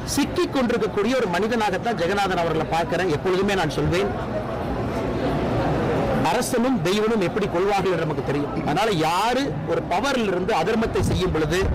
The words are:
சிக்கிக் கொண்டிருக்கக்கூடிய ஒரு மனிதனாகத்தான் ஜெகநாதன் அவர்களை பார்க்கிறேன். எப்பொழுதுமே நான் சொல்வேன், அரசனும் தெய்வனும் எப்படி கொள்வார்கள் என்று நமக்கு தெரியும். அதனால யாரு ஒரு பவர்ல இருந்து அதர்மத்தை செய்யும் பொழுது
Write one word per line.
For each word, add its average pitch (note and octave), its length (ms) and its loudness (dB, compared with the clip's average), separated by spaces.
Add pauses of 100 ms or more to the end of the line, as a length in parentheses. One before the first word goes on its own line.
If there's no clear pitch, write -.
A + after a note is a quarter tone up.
சிக்கிக் - 500 -2
கொண்டிருக்கக்கூடிய A3+ 600 0
ஒரு B3 120 0
மனிதனாகத்தான் G#3 720 0
ஜெகநாதன் F#3 400 0
அவர்களை D#3+ 320 0
பார்க்கிறேன். E3+ 400 0
எப்பொழுதுமே F#3+ 440 2
நான் E3+ 160 0
சொல்வேன், D#3 380 0 (2250)
அரசனும் A#3+ 600 2
தெய்வனும் G#3+ 360 2
எப்படி G3 280 0
கொள்வார்கள் F#3+ 440 2
என்று E3 140 0
நமக்கு D3 200 -2
தெரியும். - 360 -2
அதனால G3+ 300 0
யாரு G3+ 600 0 (160)
ஒரு E3 220 0
பவர்ல A#3 380 0
இருந்து F#3 260 0
அதர்மத்தை G#3+ 460 0
செய்யும் F3 320 2
பொழுது D#3 300 0 (140)